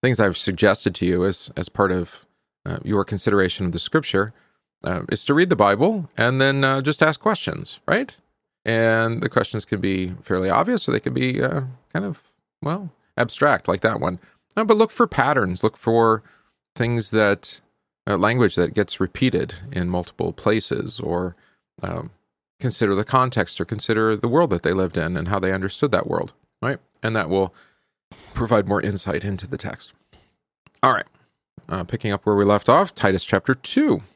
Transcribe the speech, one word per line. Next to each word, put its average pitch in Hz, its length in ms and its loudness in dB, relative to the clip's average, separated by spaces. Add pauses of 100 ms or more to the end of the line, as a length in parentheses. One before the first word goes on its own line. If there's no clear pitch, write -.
things 127 160 2
I've 98 180 4
suggested 98 580 2
to - 100 -2
you 90 180 2
as, 95 320 -2
as - 140 -6
part 95 240 0
of, 90 320 -6 (400)
uh, - 180 -6
your 101 220 0
consideration 98 600 0
of 87 60 -2
the 85 80 -4
scripture, 107 540 0 (500)
uh, 90 240 -4
is - 160 -2
to 139 100 0
read 175 160 4
the 190 60 2
Bible 139 640 2
and 127 240 2
then, 135 240 2
uh, 135 160 0
just 147 200 0
ask 156 200 2
questions, - 640 -4
right? 240 300 0 (480)
And 113 560 2
the 107 80 -2
questions 110 340 -2
can 104 160 -4
be 92 420 -2
fairly 92 280 -2
obvious, 190 400 0
or - 20 0
they - 80 0
can 127 140 -4
be, 127 280 -2
uh, 135 200 -2 (320)
kind 175 100 -4
of, 185 200 -10 (380)
well, 170 300 -6 (240)
abstract, 120 540 0
like 92 120 0
that 110 200 -2
one. - 180 -4 (380)
Uh, 220 80 0
but 214 100 4
look 220 160 2
for 233 160 2
patterns. 120 560 0
Look 107 140 0
for 113 460 2 (520)
things 117 360 -2
that, 107 500 0 (440)
uh, 101 120 0
language 107 380 2
that 87 180 0
gets - 260 -2
repeated - 540 -2 (180)
in 90 160 -4
multiple 87 460 -4
places, - 680 -2
or, 87 380 -6 (440)
um, 87 280 -8 (500)
consider 113 340 0
the 98 120 0
context, 127 560 0
or - 20 -2
consider 110 540 0
the 117 100 -2
world 147 220 2
that 90 140 -2
they 85 100 0
lived 92 240 -2
in 85 180 -2
and 87 140 -4
how 98 100 0
they 95 140 -2
understood 98 400 -4
that - 140 0
world, 85 260 -4 (280)
right? 127 160 -2 (240)
And 113 140 -2
that 90 140 -2
will 95 240 0 (800)
provide 110 340 0
more 101 140 0
insight 95 420 -4
into 95 240 -8
the - 100 -8
text. - 360 -12 (880)
All 131 80 6
right. 110 140 0 (640)
Uh, 175 160 -6
picking 110 260 -4
up 98 140 -2
where 104 100 4
we 101 80 6
left 101 240 4
off, 165 260 4
Titus 95 300 2
chapter - 300 0
two. 269 480 0 (140)